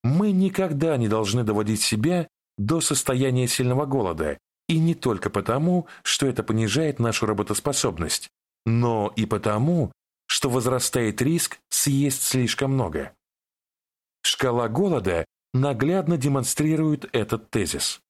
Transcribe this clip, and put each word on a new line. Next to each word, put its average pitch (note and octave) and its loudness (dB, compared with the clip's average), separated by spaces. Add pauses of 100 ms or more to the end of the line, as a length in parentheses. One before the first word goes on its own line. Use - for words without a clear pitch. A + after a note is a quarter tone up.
Мы F3+ 2
никогда E3+ 0
не A2+ 2
должны A2 0
доводить G#2+ 0
себя D#3 0 (300)
до C#3 0
состояния B2+ 0
сильного B2+ 0
голода, E2+ -2 (320)
и E3 2
не E3 4
только G#2 -2
потому, D3+ 0 (160)
что - -2
это B2+ -2
понижает A2+ 0
нашу A#2 0
работоспособность, G#2 -2 (380)
но A2+ 2
и A2+ 0
потому, A2 0 (360)
что - -2
возрастает B2 0
риск D#3+ 0 (100)
съесть C#3 0
слишком C3 0
много. D#2 -4 (1040)
Шкала A#2+ 0
голода A2 0 (280)
наглядно C#3+ 2
демонстрирует D3+ 0
этот A2+ -2
тезис. - -2